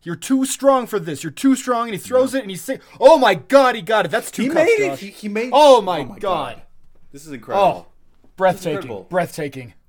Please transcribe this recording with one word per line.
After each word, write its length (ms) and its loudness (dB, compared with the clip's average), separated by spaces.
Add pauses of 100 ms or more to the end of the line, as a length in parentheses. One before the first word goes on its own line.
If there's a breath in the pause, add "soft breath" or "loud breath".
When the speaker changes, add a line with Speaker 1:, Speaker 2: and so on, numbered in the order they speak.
Speaker 1:
You're 120 -6
too 300 0
strong 420 2
for 120 -4
this. 240 -8
You're 80 -8
too 240 2
strong, 320 -4
and 60 -6
he 60 -6
throws 340 0
Speaker 2:
Yeah. 60 0
Speaker 1:
it, 40 -6
and 80 -10
he 60 -10
sing. 220 -8 (200 soft breath)
Oh 180 6
my 180 2
God, 400 2
he 60 -8
got 240 0
it. 60 -6
That's 200 -4
two 120 -6
Speaker 2:
He 60 -2
Speaker 1:
cups, 60 -4 (100)
Speaker 2:
made 180 2
it. 60 -2
Speaker 1:
Josh. 100 -8
Speaker 2:
He, 120 -16
he 180 -12
made 240 -4
Speaker 1:
Oh 280 6
my 200 -4
Speaker 2:
oh 40 -8
my 140 -16
Speaker 1:
God. 360 -4
Speaker 2:
God. 60 -20 (500)
This 140 -20
is 60 -16
incredible. 580 0
Speaker 1:
Oh, 460 -20
breathtaking. 400 0
Speaker 2:
This 40 -6
is 60 -10
incredible. 240 -12
Speaker 1:
Breathtaking. 640 -6 (160)